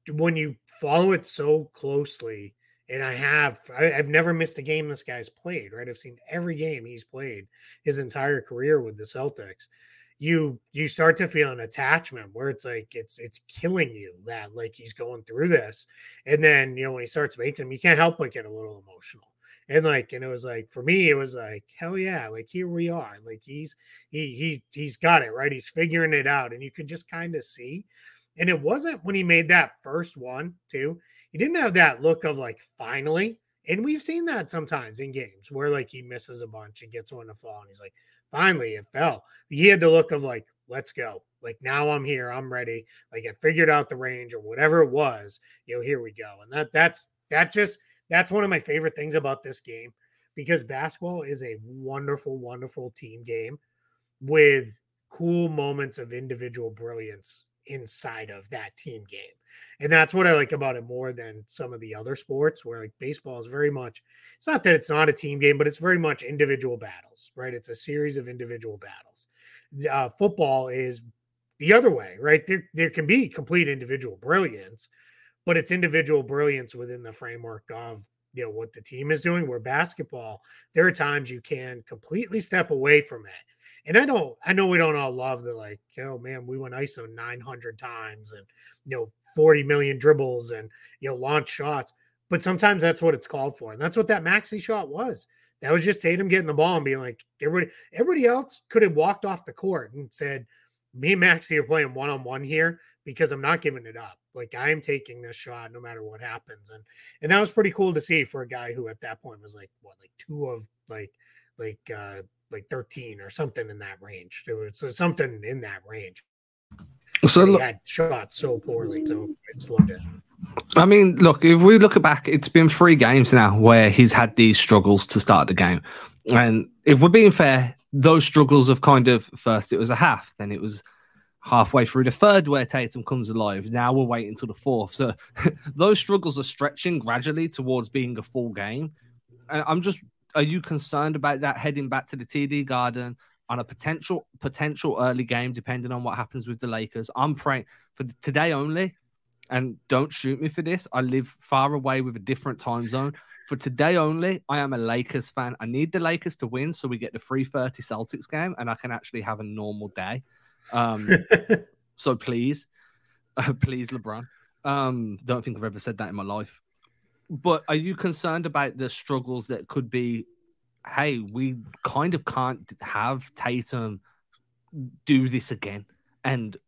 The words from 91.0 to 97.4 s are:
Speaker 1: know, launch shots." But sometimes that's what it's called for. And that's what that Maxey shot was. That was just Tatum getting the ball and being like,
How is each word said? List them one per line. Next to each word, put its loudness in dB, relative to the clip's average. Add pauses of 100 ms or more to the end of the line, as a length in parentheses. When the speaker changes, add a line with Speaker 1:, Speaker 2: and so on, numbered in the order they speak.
Speaker 1:
know, -6
launch -4
shots." -8 (360)
But -2
sometimes 2
that's 0
what 2
it's -10
called -6
for. -16
And -14
that's -4
what 0
that 0
Maxey -2
shot -6
was. -8 (340)
That -4
was 2
just 0
Tatum 0
getting 0
the -4
ball 2
and -2
being -2
like, -12 (200)